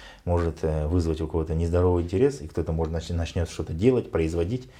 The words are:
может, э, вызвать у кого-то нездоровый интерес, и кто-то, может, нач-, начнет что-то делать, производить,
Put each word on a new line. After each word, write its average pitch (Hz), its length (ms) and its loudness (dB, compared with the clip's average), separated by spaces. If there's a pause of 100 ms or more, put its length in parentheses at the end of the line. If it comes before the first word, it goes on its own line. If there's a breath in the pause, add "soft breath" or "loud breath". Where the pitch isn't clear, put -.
(240 loud breath)
может, 85 380 0
э, 78 240 0
вызвать 80 340 0
у 80 60 -2
кого-то 80 280 -2
нездоровый 87 500 2
интерес, 123 360 0
и 76 80 -12
кто-то, 82 240 -2
может, 80 200 -2
нач-, 82 200 -4
начнет 85 360 -2
что-то - 240 -8
делать, 110 380 2
производить, 85 580 -2 (120)